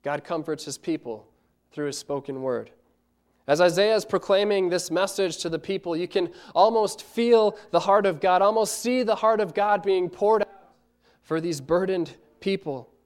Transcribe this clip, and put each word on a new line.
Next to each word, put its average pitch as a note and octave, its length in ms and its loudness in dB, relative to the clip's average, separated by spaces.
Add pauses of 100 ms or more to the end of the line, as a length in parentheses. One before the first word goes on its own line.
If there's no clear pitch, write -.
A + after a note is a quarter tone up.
God C#3+ 220 -6
comforts D#3 400 -8
his C#3+ 140 -10
people A#2+ 480 -8 (440)
through D3 160 -8
his C#3 120 -8
spoken C3+ 440 -8
word. A#2 280 -4 (760)
As D3+ 140 2
Isaiah G3 340 4
is G#3 120 -2
proclaiming G3 640 0
this E3+ 200 -4
message F#3 480 -2
to E3+ 120 -6
the D#3+ 80 -6
people, F#3 360 -6
you E3+ 140 -4
can F3 240 -2 (220)
almost G#3 480 2
feel A3+ 560 2 (140)
the E3+ 80 4
heart G3 260 4
of E3+ 140 0
God, F#3 200 4
almost G#3+ 380 0
see B3+ 240 0
the A3 140 0
heart A3 240 2
of F3+ 120 -2
God G#3 300 0
being F#3+ 260 0
poured G#3 340 2
out - 300 -12 (500)
for D#3+ 200 -4
these E3 180 -6
burdened F3 560 -2 (240)
people. D#3+ 480 -6 (180)